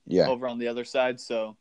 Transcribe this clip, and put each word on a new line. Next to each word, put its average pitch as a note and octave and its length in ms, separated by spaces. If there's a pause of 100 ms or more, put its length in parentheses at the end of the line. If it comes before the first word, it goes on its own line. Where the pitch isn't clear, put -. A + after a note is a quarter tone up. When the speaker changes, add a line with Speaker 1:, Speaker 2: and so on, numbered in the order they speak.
Speaker 1:
Yeah. F2 220
Speaker 2:
over B2+ 200
on A#2+ 100
the A#2+ 100
other A#2+ 160
side. B2+ 360
So, A2 400